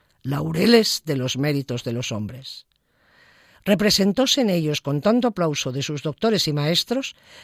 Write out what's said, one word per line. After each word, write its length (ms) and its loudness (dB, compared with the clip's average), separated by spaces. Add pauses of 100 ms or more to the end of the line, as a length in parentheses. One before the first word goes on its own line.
(220)
laureles 800 2
de 120 -2
los 200 -2
méritos 480 -2
de 80 -4
los 180 -6
hombres. 560 -10 (960)
Representóse 760 2
en 100 2
ellos 300 0
con 220 -2
tanto 260 4
aplauso 420 -2
de 120 -4
sus 200 -6
doctores 460 0
y 40 0
maestros 640 -2 (300)